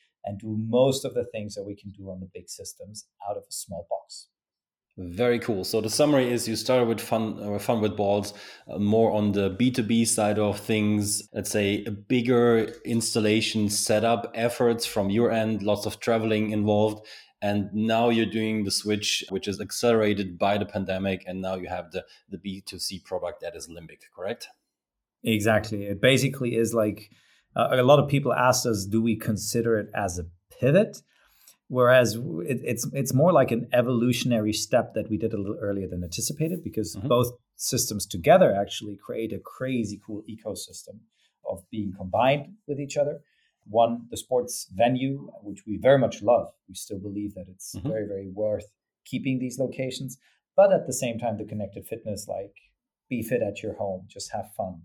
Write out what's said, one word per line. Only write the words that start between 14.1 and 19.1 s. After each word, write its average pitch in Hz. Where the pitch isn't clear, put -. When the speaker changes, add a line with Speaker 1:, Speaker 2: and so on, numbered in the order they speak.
Speaker 2:
efforts 117
from 98
your 110
end, 110
lots 104
of -
traveling 110
involved. 107
And 101
now 113
you're 113
doing 110
the 95
switch, 104